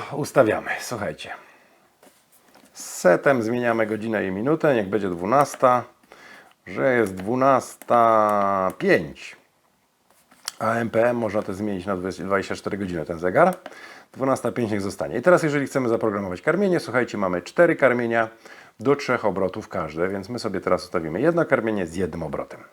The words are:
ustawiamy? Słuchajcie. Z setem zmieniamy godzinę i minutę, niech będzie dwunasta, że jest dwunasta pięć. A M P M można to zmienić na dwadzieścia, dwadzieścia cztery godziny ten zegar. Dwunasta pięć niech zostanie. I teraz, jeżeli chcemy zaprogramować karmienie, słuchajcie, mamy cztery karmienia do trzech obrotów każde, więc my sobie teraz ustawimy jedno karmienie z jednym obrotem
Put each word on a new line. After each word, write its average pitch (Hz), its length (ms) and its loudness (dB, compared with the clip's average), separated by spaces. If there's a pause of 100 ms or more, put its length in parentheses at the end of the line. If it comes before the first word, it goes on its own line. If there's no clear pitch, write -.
(120)
ustawiamy? 123 580 2 (100)
Słuchajcie. 101 500 -8 (1400)
Z - 120 -16
setem 147 580 2
zmieniamy 113 440 0
godzinę 107 400 -2
i 95 40 -2
minutę, 139 440 0
niech 101 140 0
będzie 101 200 0
dwunasta, 120 760 2 (840)
że 123 280 0
jest 104 200 2
dwunasta 107 1600 2
pięć. 113 580 -2 (1200)
A 110 160 -2
M 117 160 -2
P 117 200 4
M 120 60 0
można 107 260 -2
to 98 120 -6
zmienić 98 320 -6
na 98 100 -2
dwadzieścia, 90 280 -6
dwadzieścia 98 300 0
cztery 95 240 -6
godziny 90 260 -4
ten 85 140 -6
zegar. 127 360 4 (580)
Dwunasta 127 400 -2
pięć 117 180 -2
niech 104 100 -2
zostanie. 92 380 -4
I 120 40 -6
teraz, 175 200 6
jeżeli 143 240 0
chcemy 131 220 -2
zaprogramować 101 540 -2
karmienie, 185 380 2
słuchajcie, 117 380 -2
mamy 90 240 0
cztery 165 340 2
karmienia 117 520 2 (520)
do 135 160 2
trzech 123 280 -2
obrotów 95 440 -2
każde, 82 400 -4
więc 98 200 -6
my 123 100 -8
sobie 95 220 -4
teraz 90 240 0
ustawimy 82 360 -2
jedno 165 240 2
karmienie 110 420 0
z 82 100 -10
jednym 85 260 -4
obrotem - 500 -10